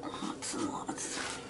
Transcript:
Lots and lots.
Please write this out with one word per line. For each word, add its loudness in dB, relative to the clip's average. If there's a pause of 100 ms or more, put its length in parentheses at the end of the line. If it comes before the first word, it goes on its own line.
Lots -2
and 4
lots. 0 (300)